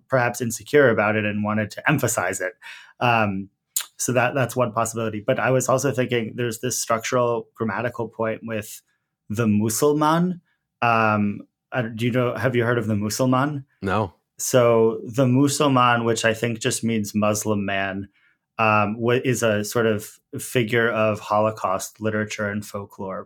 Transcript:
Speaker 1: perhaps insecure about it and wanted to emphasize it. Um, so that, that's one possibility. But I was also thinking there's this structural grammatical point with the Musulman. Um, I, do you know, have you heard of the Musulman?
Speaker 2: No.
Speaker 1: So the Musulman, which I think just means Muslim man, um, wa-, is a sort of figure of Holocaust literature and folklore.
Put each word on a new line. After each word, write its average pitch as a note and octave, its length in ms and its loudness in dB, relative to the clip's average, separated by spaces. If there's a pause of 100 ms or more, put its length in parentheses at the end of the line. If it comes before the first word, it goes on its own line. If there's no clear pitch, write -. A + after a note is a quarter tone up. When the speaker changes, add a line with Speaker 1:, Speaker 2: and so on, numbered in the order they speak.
Speaker 1:
perhaps B2 340 0
insecure B2+ 480 4
about G#2+ 260 2
it G#2+ 80 0
and G#2 200 -2
wanted G#2+ 280 -2
to - 180 -4
emphasize G2+ 520 -2
it. F2+ 120 -4 (460)
Um, G#2+ 500 0 (460)
so - 160 -4
that, B2 220 2
that's C3 220 -2
one A#2+ 180 0
possibility. A2 520 -4
But B2+ 140 0
I A2+ 120 2
was C3 180 0
also C3 220 2
thinking A#2+ 440 -2
there's A#2+ 240 -6
this B2+ 180 -6
structural A#2 760 -2
grammatical A2+ 560 -6
point A2 340 -6
with A2 380 -10 (480)
the A2 160 0
Musulman. D3+ 960 2 (400)
Um, G#2+ 600 2 (300)
I, B2+ 120 -2
do A#2 240 -4
you A#2 40 2
know, A#2+ 240 0
have A#2+ 200 -2
you A#2 100 2
heard A#2+ 120 2
of G#2 100 -2
the A2 80 0
Musulman? B2+ 680 0 (180)
Speaker 2:
No. G2 320 -2 (240)
Speaker 1:
So A#2 680 4
the B2+ 200 0
Musulman, B2+ 800 4
which A#2 200 0
I A2+ 80 4
think A2+ 260 -4
just A#2+ 240 -2
means A2 320 -2
Muslim G#2 500 0
man, G2 420 -4 (500)
um, G#2+ 400 2
wa-, A#2+ 260 2
is A#2+ 200 0
a G#2 220 2
sort A#2 200 0
of A2 320 -2 (200)
figure A#2 520 0
of A2 300 0
Holocaust G#2+ 800 -2
literature G#2 500 -4
and G#2 160 -6
folklore. G2 600 -12